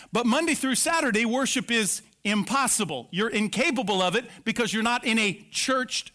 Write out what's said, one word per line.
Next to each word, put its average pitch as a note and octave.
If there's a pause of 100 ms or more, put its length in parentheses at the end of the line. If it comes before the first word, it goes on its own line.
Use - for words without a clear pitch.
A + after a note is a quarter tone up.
(120)
But A#3+
Monday D4+
through C4
Saturday, C#4
worship A#3+
is A3+ (220)
impossible. G#3
You're G#3
incapable G#3+
of F3+
it B3 (180)
because A3
you're A3
not A#3+
in A3+
a G#3
churched -